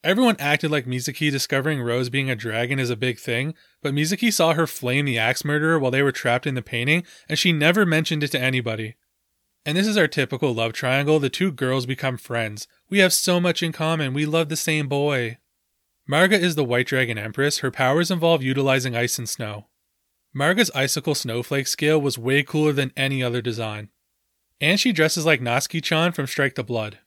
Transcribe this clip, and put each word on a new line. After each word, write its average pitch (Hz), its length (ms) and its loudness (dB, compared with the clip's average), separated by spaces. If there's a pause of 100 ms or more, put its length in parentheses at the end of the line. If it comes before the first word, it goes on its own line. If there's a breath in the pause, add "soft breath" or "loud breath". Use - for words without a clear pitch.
Everyone 214 360 4
acted 147 320 0
like 139 160 -2
Misaki 127 420 -2
discovering 139 540 -2
Rose 120 260 -2
being 135 220 -2
a 123 40 -2
dragon 117 440 -4
is 123 100 -2
a 120 60 0
big 113 240 -4
thing, 131 340 -4 (300 soft breath)
but 139 100 -2
Misaki 185 400 2
saw 160 200 4
her 160 120 2
flame 131 400 -2
the 120 140 0
axe 117 260 0
murderer 151 320 2
while 135 140 0
they 131 100 2
were 139 100 4
trapped 127 360 0
in 135 80 -4
the 123 80 -4
painting, 143 400 0 (260 loud breath)
and 147 80 -2
she 180 140 2
never 170 340 4
mentioned 160 380 0
it 143 80 -4
to 143 80 -2
anybody. 117 560 -2 (680)
And 156 140 -2
this 196 80 2
is 214 120 2
our 165 100 4
typical 131 480 -2
love 113 180 -2
triangle. 143 460 0
The 139 100 0
two 185 220 -2
girls 131 340 -2
become 127 320 -4
friends. 110 500 -6 (220)
"We 196 80 0
have 185 160 6
so 180 260 2
much 175 220 0
in 165 100 -2
common. 156 440 -2
We 151 100 0
love 156 240 0
the 160 60 -4
same 151 320 -2
boy." 139 500 -2 (720)
Marga 185 300 4
is 175 160 0
the 147 80 2
White 123 240 2
Dragon 120 320 0
Empress. 131 400 -2
Her 135 100 -2
powers 143 400 2
involve 170 320 2
utilizing 131 540 0
ice 120 240 0
and 117 100 -8
snow. 107 380 -8 (680)
Marga's 175 360 2
icicle 139 420 -2
snowflake 123 540 -4
scale 151 340 2
was 139 160 -2
way 135 240 2
cooler 151 300 0
than 135 260 -2
any 135 240 -2
other 123 200 -2
design. 107 480 -6 (680)
And 175 200 2
she 254 120 2
dresses 156 340 2
like 151 160 4
Natsuki-chan 156 720 0
from 139 120 -4
Strike 139 300 -2
the 127 80 -6
Blood. 110 440 -6